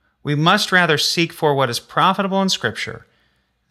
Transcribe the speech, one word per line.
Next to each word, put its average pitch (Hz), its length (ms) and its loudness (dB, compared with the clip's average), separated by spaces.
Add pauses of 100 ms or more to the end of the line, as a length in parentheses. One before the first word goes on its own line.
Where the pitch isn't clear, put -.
(220)
We 147 140 -4
must 175 360 2
rather 175 280 4
seek - 340 -2
for 147 220 0
what 131 160 0
is 120 80 -6
profitable 190 640 0
in 190 60 0
Scripture - 580 -6 (640)